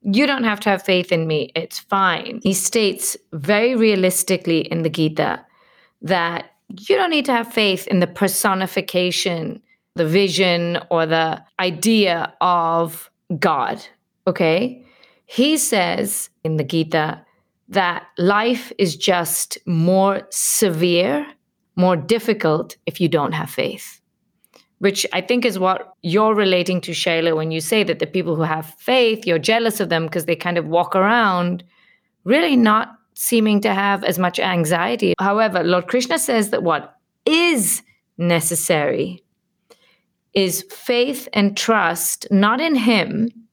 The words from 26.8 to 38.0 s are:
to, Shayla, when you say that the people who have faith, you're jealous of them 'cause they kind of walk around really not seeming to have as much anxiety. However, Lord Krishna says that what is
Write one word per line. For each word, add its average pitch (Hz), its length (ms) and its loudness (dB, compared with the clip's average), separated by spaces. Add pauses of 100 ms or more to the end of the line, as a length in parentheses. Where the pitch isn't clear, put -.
to, - 100 -10
Shayla, 165 440 0
when 160 160 -2
you 160 100 -4
say 214 220 0
that 170 160 -2
the 156 60 -2
people 170 300 -2
who 160 80 0
have 160 340 -4
faith, 226 480 0
you're 170 140 2
jealous 220 400 0
of 185 100 -2
them 165 180 0
'cause 160 180 -6
they 170 100 0
kind 175 220 -4
of 156 100 -2
walk 170 280 0
around 185 680 2 (600)
really 285 320 2
not 220 360 2 (260)
seeming 214 440 2
to 208 120 0
have 196 300 0
as 175 160 -2
much 180 200 -2
anxiety. 180 800 0
However, 196 440 0
Lord 175 240 2
Krishna 254 320 0
says 226 300 0
that - 140 -2
what 160 340 -2 (280)
is 311 560 2 (360)